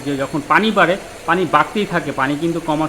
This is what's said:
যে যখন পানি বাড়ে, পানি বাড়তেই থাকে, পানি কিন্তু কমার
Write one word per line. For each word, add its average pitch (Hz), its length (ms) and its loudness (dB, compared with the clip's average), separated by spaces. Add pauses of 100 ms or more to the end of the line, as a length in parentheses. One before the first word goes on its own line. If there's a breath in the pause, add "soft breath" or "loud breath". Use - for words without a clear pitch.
যে 143 120 -2
যখন 135 300 -4
পানি 196 240 4
বাড়ে, 180 260 4 (280)
পানি 175 260 2
বাড়তেই 151 340 2
থাকে, 151 260 -2
পানি 135 300 0
কিন্তু 165 180 0
কমার 156 300 0